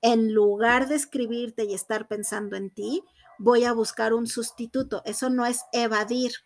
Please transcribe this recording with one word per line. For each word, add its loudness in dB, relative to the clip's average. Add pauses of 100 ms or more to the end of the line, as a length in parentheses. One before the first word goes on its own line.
En 4
lugar 4
de 2
escribirte -4
y -4
estar -4
pensando -6
en -6
ti, -4 (360)
voy 6
a 2
buscar 0
un 0
sustituto. -6
Eso -4
no 2
es -2 (100)
evadir. 0 (120)